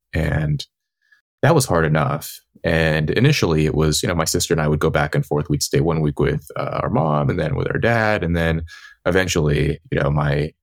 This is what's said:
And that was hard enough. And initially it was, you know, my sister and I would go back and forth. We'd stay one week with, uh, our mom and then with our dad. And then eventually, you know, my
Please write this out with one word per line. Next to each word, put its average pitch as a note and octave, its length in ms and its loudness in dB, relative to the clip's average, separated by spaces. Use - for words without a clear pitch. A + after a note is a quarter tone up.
And D#2 500 -2
that D#3 140 4
was C3 100 2
hard E2 200 2
enough. D2+ 540 -2
And D#2+ 460 2
initially F#2 560 2
it D#2 80 0
was, D2+ 300 2
you - 40 -2
know, F2+ 60 0
my E2 120 0
sister - 280 0
and D#2+ 80 2
I D2+ 60 0
would D2+ 120 0
go D#2+ 120 0
back D2 240 0
and C#2+ 100 0
forth. D2 240 -2
We'd D2 140 -2
stay - 160 0
one D#2+ 220 0
week D2 180 -2
with, D2 360 -2
uh, - 280 -6
our - 80 -2
mom D2+ 400 0
and F2 80 -2
then D#2 160 -2
with E2+ 120 -2
our - 120 -2
dad. G#2+ 440 0
And E2+ 120 0
then E2 280 0
eventually, D2+ 720 0
you D#2+ 80 -2
know, C#2+ 120 0
my D2 520 -2